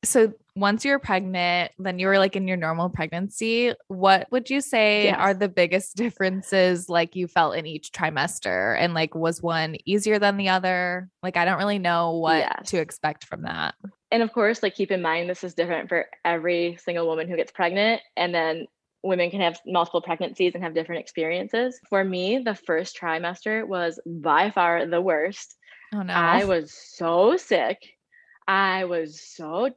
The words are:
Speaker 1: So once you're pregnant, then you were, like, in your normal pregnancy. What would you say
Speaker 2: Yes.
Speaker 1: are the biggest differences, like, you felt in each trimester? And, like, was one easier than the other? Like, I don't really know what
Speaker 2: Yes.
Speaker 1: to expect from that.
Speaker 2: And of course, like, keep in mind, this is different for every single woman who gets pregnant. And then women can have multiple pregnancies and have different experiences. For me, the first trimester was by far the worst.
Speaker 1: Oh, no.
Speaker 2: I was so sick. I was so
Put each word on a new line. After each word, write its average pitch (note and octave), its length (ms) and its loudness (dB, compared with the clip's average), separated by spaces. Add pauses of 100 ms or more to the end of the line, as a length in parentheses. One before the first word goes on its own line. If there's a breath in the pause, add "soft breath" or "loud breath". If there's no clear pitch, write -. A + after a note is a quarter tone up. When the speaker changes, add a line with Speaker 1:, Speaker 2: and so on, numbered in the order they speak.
Speaker 1:
So A3 280 4 (240)
once G3+ 280 0
you're C#4 140 2
pregnant, F#3 800 0
then F#3 220 -6
you F#3 80 2
were, G3 100 6
like, F#3+ 160 4
in F#3+ 140 -2
your F#3 80 0
normal E3 340 -2
pregnancy. A3+ 840 -2 (140)
What F#3+ 460 4
would B3 180 0
you C#4 100 2
say G#3+ 440 2
Speaker 2:
Yes. G3+ 120 4
Speaker 1:
are G3 160 2
the G3 160 0
biggest F3+ 480 0
differences, F#3+ 920 0
like, E3+ 260 0
you F3+ 140 -4
felt D#3+ 260 2
in D#3 120 -4
each D3+ 260 -12
trimester? B2+ 840 -2
And, F3 180 0
like, D#3+ 200 -2
was E3 260 -2
one E3 440 -4
easier G#3 340 2
than G3+ 180 2
the G3 120 -2
other? F#3 600 0 (140)
Like, F3+ 140 -4
I F3 80 2
don't F3+ 120 2
really G3+ 220 0
know E3+ 380 0
what D#3+ 220 2
Speaker 2:
Yes. - 320 -4
Speaker 1:
to F#3+ 80 0
expect D#3 460 -4
from - 180 -12
that. D#2+ 340 -6 (340)
Speaker 2:
And A#3 140 2
of A3 80 -6
course, A3+ 280 0
like, G3 140 -2
keep G3 160 -2
in F#3 120 -2
mind, E3+ 280 -2
this F3+ 140 -6
is F3 100 -10
different E3+ 340 -2
for E3+ 180 0 (180)
every E3+ 580 0
single E3+ 240 -2
woman D#3+ 220 -2
who F3 80 -4
gets - 160 -2
pregnant. G3+ 500 0 (140)
And F3 180 -2
then D#3+ 320 -2 (380)
women F3+ 260 0
can G3+ 100 -4
have F3 240 0
multiple F3 380 0
pregnancies F3+ 540 -2
and F3+ 80 -6
have D#3+ 100 -8
different E3 260 -4
experiences. G3+ 800 -4 (100)
For G3 140 2
me, F#3+ 360 -2
the A3+ 180 -2
first E3+ 440 -4
trimester F3 640 -4
was F3 400 -4
by E3 460 2
far E3+ 340 2
the E3+ 160 0
worst. F3+ 560 -2 (380 loud breath)
Speaker 1:
Oh, G3+ 80 -4
no. F3+ 100 -6
Speaker 2:
I F3 320 4
was E3+ 280 0
so F3+ 640 2
sick. D#3 420 0 (680 soft breath)
I F#3+ 360 2
was E3 360 -6
so F3 560 -4